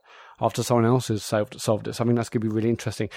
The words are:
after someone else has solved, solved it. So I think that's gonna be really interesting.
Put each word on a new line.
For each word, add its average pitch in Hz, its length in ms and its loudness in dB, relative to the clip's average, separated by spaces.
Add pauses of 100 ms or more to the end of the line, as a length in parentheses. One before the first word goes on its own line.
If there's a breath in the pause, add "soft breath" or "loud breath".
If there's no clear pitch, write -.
(400 loud breath)
after 117 220 0
someone 117 240 4
else 123 220 4
has 107 160 -2
solved, 107 360 -2
solved 107 280 0
it. 110 60 -8
So 117 100 -4
I - 20 0
think 120 100 4
that's 117 140 -2
gonna 110 140 -2
be 110 40 -2
really 110 220 0
interesting. 110 460 -4